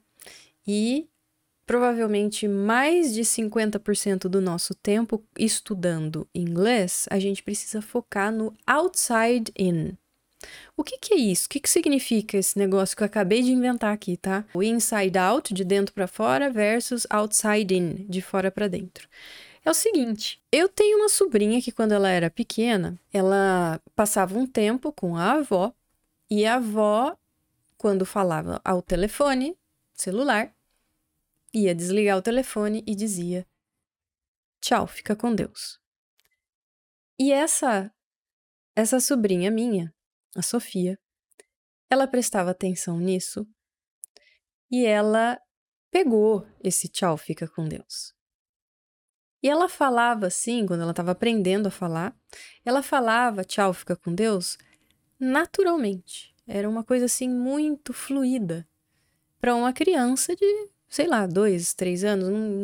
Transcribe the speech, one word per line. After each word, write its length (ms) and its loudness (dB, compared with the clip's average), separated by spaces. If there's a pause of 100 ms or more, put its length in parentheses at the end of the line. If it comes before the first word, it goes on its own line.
(680)
e 400 0 (580)
provavelmente 840 0
mais 680 2
de 100 -2
cinquenta 560 0
por 160 0
cento 320 -2
do 140 2
nosso 320 -2
tempo 500 -2 (140)
estudando 1000 -2
inglês, 760 0
a 100 0
gente 240 -2
precisa 380 -6
focar 500 -4
no 220 -4 (120)
outside 920 2
in. 380 0 (800)
O 80 -4
que 140 -8
que 160 0
é 40 6
isso? 280 2
O 40 -12
que 100 -6
que 100 -2
significa 680 2
esse 200 0
negócio 400 0
que 60 0
eu 20 4
acabei 380 2
de 80 4
inventar 420 0
aqui, 240 -4
tá? 360 -4
O 100 0
inside 540 0
out, 360 2
de 100 -4
dentro 300 0
pra 140 -2
fora, 420 0
versus 600 0
outside 640 2
in, 340 -2
de 120 -4
fora 300 -2
pra 160 -4
dentro. 400 -8 (560)
É 60 2
o 60 2
seguinte, 680 -2 (100)
eu 160 4
tenho 300 4
uma 120 4
sobrinha 520 2
que 100 -8
quando 200 0
ela 180 4
era 220 2
pequena, 680 -2 (140)
ela 640 2 (160)
passava 420 0
um 100 0
tempo 440 0
com 240 -4
a 180 2
avó, 380 0 (580)
e 160 2
a 100 2
avó, 600 0 (600)
quando 280 0
falava 600 -2
ao 160 0
telefone, 760 0 (380)
celular, 580 -2 (1000)
ia 220 2
desligar 420 2
o 40 0
telefone 680 -2
e 80 -2
dizia, 500 -4 (1120)
"Tchau, 280 0
fica 280 -6
com 200 -2
Deus." 440 -8 (1400)
E 120 4
essa, 600 0 (840)
essa 240 2
sobrinha 520 2
minha, 420 -2 (420)
a 60 -4
Sofia, 560 -2 (920)
ela 180 2
prestava 440 0
atenção 480 -4
nisso 460 -2 (1300)
e 140 2
ela 540 2 (520)
pegou 560 4 (160)
esse 240 -2
"tchau, 300 0
fica 300 -8
com 200 -6
Deus". 480 -12 (1300)
E 60 4
ela 180 4
falava 600 2
assim, 380 -2
quando 160 -2
ela 120 -2
tava 180 -2
aprendendo 560 0
a 40 -2
falar, 440 -6 (480)
ela 180 0
falava 600 0
"tchau, 300 0
fica 220 -6
com 180 -6
Deus" 440 -2 (640)
naturalmente. 1120 -2 (140)
Era 220 -4
uma 140 -4
coisa 220 2
assim 240 -2
muito 640 -2
fluida 760 -2 (720)
pra 160 2
uma 180 0
criança 640 2
de, 340 0 (180)
sei 200 0
lá, 200 2
dois, 460 0
três 300 -2
anos, 260 0
não 100 -2 (240)